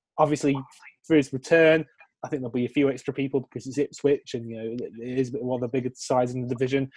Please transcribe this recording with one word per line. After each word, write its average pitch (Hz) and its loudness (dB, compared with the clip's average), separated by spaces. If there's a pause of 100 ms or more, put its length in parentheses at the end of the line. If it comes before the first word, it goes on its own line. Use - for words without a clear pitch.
(180)
Obviously, 147 2 (500)
for 165 4
his 147 2
return, 160 4 (380)
I 127 -8
think 135 -6
there'll 123 -8
be 123 0
a 117 -2
few 139 2
extra 135 -6
people 135 -2
because 120 -12
it's 131 -6
Ipswich - 0
and, 117 -8
you 113 -10
know, 113 -8
it, - -8
it 127 -6
is 127 0
one 127 -4
of 123 -4
the 123 -4
bigger 127 -2
sides 127 0
in 127 -4
the 127 -4
division. 135 -2